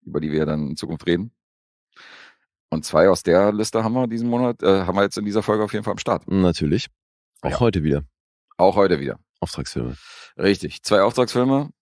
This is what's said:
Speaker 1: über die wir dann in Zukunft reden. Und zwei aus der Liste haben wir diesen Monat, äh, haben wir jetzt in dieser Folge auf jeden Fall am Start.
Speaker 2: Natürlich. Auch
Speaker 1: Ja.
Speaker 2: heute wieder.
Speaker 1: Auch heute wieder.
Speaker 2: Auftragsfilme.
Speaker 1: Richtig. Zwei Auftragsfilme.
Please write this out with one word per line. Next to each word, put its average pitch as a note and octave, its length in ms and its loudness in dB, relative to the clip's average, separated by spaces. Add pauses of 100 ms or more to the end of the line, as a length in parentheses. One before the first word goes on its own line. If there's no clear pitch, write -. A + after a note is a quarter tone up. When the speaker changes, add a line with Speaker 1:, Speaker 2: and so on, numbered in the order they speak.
Speaker 1:
über D2+ 160 -6
die D#2 100 -6
wir D#2 140 0
dann D2+ 240 -4
in C2+ 80 -6
Zukunft - 280 -10
reden. F2 260 0 (1400)
Und D#2 160 -6
zwei E2 240 4
aus F#2 140 0
der F#2+ 300 4
Liste G#2+ 300 -2
haben A2 100 -2
wir B2+ 140 -2
diesen A#2 220 -4
Monat, A#2+ 340 -2
äh, F#2+ 220 2
haben F2+ 120 -2
wir G2+ 60 2
jetzt G2+ 140 -4
in G#2 80 -6
dieser G#2 180 -2
Folge G#2+ 200 0
auf G#2 100 -6
jeden G#2 120 -4
Fall G#2+ 80 -4
am - 40 -8
Start. - 300 -4
Speaker 2:
Natürlich. F2+ 600 0 (540)
Auch - 100 -4
Speaker 1:
Ja. - 80 -4
Speaker 2:
heute G#2 240 2
wieder. C#2+ 200 0 (540)
Speaker 1:
Auch F2+ 180 4
heute F#2+ 240 4
wieder. C#2 200 -8 (220)
Speaker 2:
Auftragsfilme. B1+ 540 -8 (420)
Speaker 1:
Richtig. - 460 0
Zwei G2+ 200 4
Auftragsfilme. B2+ 680 0 (120)